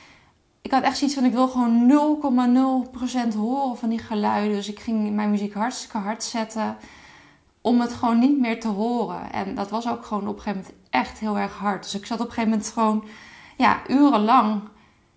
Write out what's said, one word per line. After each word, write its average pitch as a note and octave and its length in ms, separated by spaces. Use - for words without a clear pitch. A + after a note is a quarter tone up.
Ik - 80
had C4 120
echt C4 160
zoiets C#4+ 180
van, C4 80
ik B3 80
wil B3+ 160
gewoon A#3+ 380
nul D4 300
komma C4 280
nul C4 480
procent A#3+ 420
horen B3 420
van A3+ 120
die A3+ 100
geluiden. G#3 580
Dus G3+ 120
ik G3+ 120
ging G#3+ 340
mijn G#3 160
muziek G#3 240
hartstikke A3+ 440
hard G#3 260
zetten A3 520
om A#3+ 200
het A#3 120
gewoon A#3 260
niet C#4 200
meer A3+ 220
te A3+ 80
horen. G#3 640
En G3 220
dat G3+ 160
was A#3 180
ook A#3 160
gewoon G#3 240
op G#3 80
een - 60
gegeven G3 180
moment - 200
echt - 280
heel G#3+ 200
erg G3+ 180
hard. G3 260
Dus - 120
ik G3+ 120
zat A3 140
op A#3+ 60
een A#3 60
gegeven A3 180
moment G#3+ 180
gewoon, G#3+ 360
ja, - 320
urenlang A3+ 720